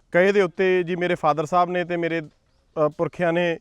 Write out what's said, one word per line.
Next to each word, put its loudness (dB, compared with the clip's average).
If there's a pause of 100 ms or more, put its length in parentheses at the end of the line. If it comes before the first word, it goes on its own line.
(120)
ਕਹੇ 4
ਦੇ 2
ਉੱਤੇ 0
ਜੀ -6
ਮੇਰੇ -2
ਫਾਦਰ 0
ਸਾਹਿਬ 0
ਨੇ -2
ਤੇ -4
ਮੇਰੇ, -2
ਅ, -6
ਪੁਰਖਿਆਂ -2
ਨੇ 0